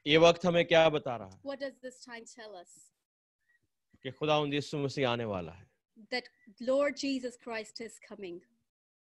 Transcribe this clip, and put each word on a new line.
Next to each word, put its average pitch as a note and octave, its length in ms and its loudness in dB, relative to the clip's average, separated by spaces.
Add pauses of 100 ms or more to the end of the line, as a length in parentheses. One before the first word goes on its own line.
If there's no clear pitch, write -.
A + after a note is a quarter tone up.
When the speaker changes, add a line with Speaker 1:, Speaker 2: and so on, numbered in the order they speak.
Speaker 1:
ये D3 100 6
वक्त E3+ 300 6
हमें E3+ 180 4
क्या E3 240 6
बता C#3 280 -2
रहा G2+ 120 -12
है? F#2+ 140 -20
Speaker 2:
What C#4 160 -10
does C4+ 160 -10
this B3+ 200 -16 (140)
time A#3 160 -16
tell A3 300 -18
us? F3 140 -20 (1300)
Speaker 1:
कि C3 80 -10
खुदावंद D3+ 440 -2
यीशु D3 240 -4
मसीह C3+ 300 -2
आने A#2+ 160 -2
वाला F2+ 280 -6
है। F2 140 -20 (480)
Speaker 2:
That B3 80 -6 (460)
Lord C#4+ 280 0
Jesus C4 400 -6 (120)
Christ A3 320 -12
is A3+ 120 -14 (200)
coming. F#3+ 260 -12 (680)